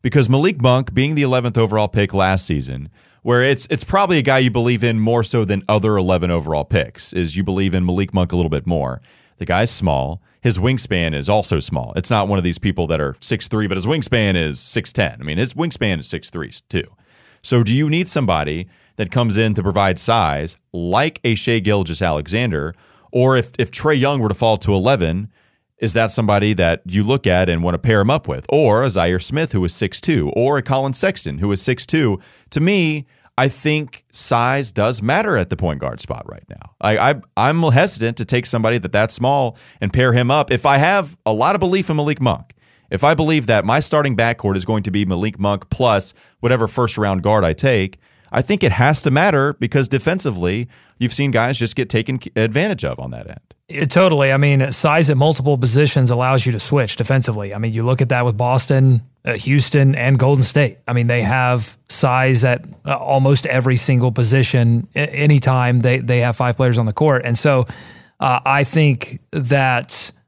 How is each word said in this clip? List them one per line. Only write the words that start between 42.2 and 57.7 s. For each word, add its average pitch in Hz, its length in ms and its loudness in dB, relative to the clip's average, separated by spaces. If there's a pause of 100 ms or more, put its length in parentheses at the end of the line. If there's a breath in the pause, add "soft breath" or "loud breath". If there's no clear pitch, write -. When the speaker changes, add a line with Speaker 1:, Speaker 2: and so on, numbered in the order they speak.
Speaker 1:
Monk, 107 320 -2 (360 soft breath)
if - 140 -2
I 151 100 6
believe 156 340 2
that 104 180 2
my 123 160 2
starting 143 340 0
backcourt 113 400 0
is 90 80 -4
going 104 200 -2
to 101 80 -4
be 101 140 0
Malik 95 320 -4
Monk 101 320 -2
plus 110 440 0 (260 soft breath)
whatever 120 260 2
first-round 101 580 -2
guard 104 200 2
I 82 80 2
take, 101 460 0 (340 soft breath)
I 123 100 0
think 196 220 0
it 127 80 2
has 131 300 2
to 147 100 0
matter 147 420 2
because 135 360 -2
defensively, 120 800 -2 (280 soft breath)
you've 120 160 -2
seen 139 180 -2
guys 120 280 0
just 117 160 -2
get 123 140 -4
taken 123 300 -2 (180)
advantage 131 480 0
of 65 160 -6
on 64 100 -10
that 58 160 -14
end. - 120 -18 (280)
Speaker 2:
Yeah, 147 180 -4
totally. 143 460 2
I 135 60 2
mean, 139 340 2
size 151 380 2
at 139 80 2
multiple 143 400 2
positions 127 540 2
allows 127 340 2
you 127 60 0
to 110 80 -4
switch 131 380 -2
defensively. 107 560 -2
I 104 40 -8
mean, 113 160 -4